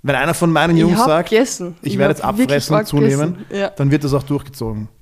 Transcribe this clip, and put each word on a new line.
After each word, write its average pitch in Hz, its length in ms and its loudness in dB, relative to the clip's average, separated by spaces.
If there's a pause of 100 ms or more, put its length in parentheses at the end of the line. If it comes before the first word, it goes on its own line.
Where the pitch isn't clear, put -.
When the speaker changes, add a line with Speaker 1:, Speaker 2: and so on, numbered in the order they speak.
Speaker 1:
wenn 139 100 0
einer 139 180 0
von 170 200 2
meinen 170 240 4
Speaker 2:
Ich 165 60 4
Speaker 1:
Jungs 170 180 4
Speaker 2:
hab 196 60 4
Speaker 1:
sagt, 165 240 2
Speaker 2:
gegessen. 202 520 0
Speaker 1:
„Ich 147 120 -4
Speaker 2:
Ich 196 40 -2
Speaker 1:
werd 147 240 0
Speaker 2:
hab 185 160 -2
Speaker 1:
jetzt - 0 -
Speaker 2:
wirklich 143 320 0
Speaker 1:
abfressen - 40 2
und 208 40 4
Speaker 2:
arg 214 80 -2
Speaker 1:
zunehmen“, 143 500 0
Speaker 2:
gegessen. - 240 -10
Ja. 196 100 -4
Speaker 1:
dann 139 200 0
wird 147 140 2
das 135 100 0
auch 135 80 0
durchgezogen. 113 640 -6 (160)